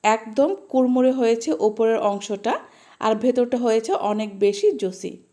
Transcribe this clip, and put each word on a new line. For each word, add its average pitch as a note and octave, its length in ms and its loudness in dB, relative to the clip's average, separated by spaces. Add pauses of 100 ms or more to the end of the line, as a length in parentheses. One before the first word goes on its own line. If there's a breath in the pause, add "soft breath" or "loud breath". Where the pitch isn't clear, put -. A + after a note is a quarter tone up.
একদম A3+ 460 2 (220)
কুড়মুড়ে B3+ 480 4
হয়েছে A#3 300 0 (180)
ওপরের A3+ 320 0 (120)
অংশটা, G3+ 420 -4 (480 loud breath)
আর A3 120 2 (100)
ভেতরটা B3 340 0
হয়েছে A3+ 340 0 (200)
অনেক G#3+ 180 -4 (100)
বেশি G3+ 280 2 (140)
জুসি। F#3 300 -6 (220)